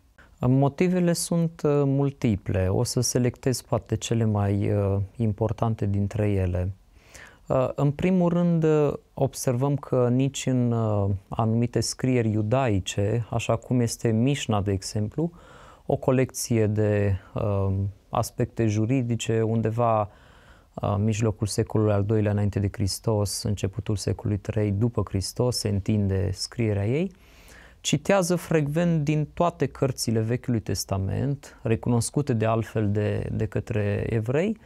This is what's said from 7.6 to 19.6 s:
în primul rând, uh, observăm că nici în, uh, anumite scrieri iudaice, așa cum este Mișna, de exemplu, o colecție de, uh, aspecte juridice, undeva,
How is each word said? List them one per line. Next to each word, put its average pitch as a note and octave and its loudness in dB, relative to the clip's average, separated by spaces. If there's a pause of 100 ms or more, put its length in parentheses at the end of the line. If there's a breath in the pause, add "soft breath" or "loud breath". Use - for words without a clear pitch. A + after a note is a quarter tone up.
în C#3+ 0
primul F3+ 2
rând, E3+ 2
uh, D3+ 4 (220)
observăm C3+ 0
că B2+ 0
nici C3 0
în, B2 2
uh, G#2 0 (180)
anumite A#2 0
scrieri B2 0
iudaice, G#2+ 0
așa A2+ 0
cum B2 0
este A#2 0
Mișna, A2+ 0
de G2+ 0
exemplu, G#2+ -4 (540 loud breath)
o C3+ 0
colecție B2 0
de, G#2 2 (180)
uh, G2 -2 (340)
aspecte - -2
juridice, A2+ 0
undeva, A2+ 0 (760 soft breath)